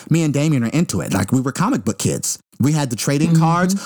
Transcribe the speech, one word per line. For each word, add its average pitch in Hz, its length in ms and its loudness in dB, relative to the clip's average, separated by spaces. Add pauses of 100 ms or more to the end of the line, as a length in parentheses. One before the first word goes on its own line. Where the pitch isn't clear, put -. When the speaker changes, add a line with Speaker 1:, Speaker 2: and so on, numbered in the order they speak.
(120)
Speaker 1:
me 165 120 4
and 151 100 0
Damien 143 300 2
are 113 60 0
into 139 320 0
it. - 120 -4
Like, 98 180 -2
we 131 80 2
were 131 140 -2
comic 190 320 -2
book 110 120 -4
kids. - 420 -4 (200)
We 143 140 4
had 147 160 0
the 117 80 -4
trading 147 340 0
Speaker 2:
Mm-hmm. 160 100 6
Speaker 1:
cards, 175 340 2 (100)